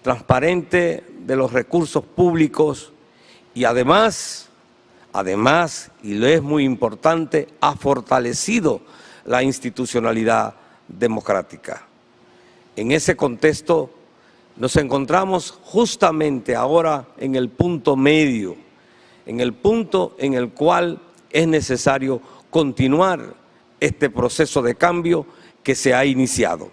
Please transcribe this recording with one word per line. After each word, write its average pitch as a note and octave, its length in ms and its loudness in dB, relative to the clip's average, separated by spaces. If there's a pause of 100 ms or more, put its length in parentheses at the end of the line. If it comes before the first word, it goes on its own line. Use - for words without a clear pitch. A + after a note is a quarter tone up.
transparente D#3+ 1000 -2 (160)
de C3 160 -4
los B2+ 160 0
recursos C#3+ 540 -2
públicos D#3+ 880 0 (600)
y A#2+ 120 -2
además, C3+ 840 0 (640)
además, A2+ 800 0 (100)
y G#2 120 -8
lo A2 140 0
es D#3 140 4
muy D3 220 0
importante, C3+ 840 0 (100)
ha C#3+ 160 0
fortalecido C3 1040 0 (460)
la B2 180 0
institucionalidad A2+ 1120 -2 (340)
democrática. G#2 1000 -4 (920)
En A2+ 160 -2
ese D#3+ 240 0
contexto, D3 720 0 (680)
nos B2+ 220 -2
encontramos D3+ 840 0
justamente D#3 920 0
ahora D3 520 0 (100)
en C3+ 180 -4
el B2+ 140 0
punto D#3 480 0
medio, C3+ 580 2 (720)
en A#2+ 160 -6
el B2 120 -2
punto G3 680 0
en C3+ 160 0
el B2 160 -2
cual E3+ 500 0 (300)
es E3 160 2
necesario C3+ 720 0 (280)
continuar C#3+ 840 0 (460)
este D3 300 0
proceso B2 520 -2
de A#2+ 140 -2
cambio E3+ 500 0 (380)
que C3+ 120 0
se - 180 2
ha C3 120 2
iniciado. G#2+ 680 -2